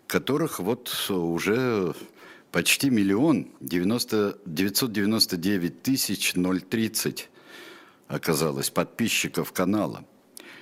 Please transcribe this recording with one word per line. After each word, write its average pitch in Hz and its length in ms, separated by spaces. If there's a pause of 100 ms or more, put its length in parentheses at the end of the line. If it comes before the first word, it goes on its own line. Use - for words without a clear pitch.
которых 143 520
вот - 500
уже 92 840 (580)
почти - 380
миллион, 107 580 (140)
девяносто, 101 840
девятьсот 101 460
девяносто 104 460
девять 87 460
тысяч 127 520
ноль 90 240
тридцать - 720 (760)
оказалось 73 600
подписчиков - 840
канала. 92 540 (560)